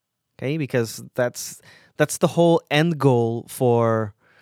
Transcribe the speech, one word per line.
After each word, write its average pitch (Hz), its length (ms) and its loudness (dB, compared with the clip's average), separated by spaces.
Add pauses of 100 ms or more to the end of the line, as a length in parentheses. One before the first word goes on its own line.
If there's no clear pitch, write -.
(380)
okay? 143 200 -6
Because 120 440 -4 (120)
that's, - 460 -6 (360)
that's - 220 -2
the 170 100 2
whole 170 320 2 (100)
end 156 280 0
goal 120 500 2
for, 113 680 0 (260)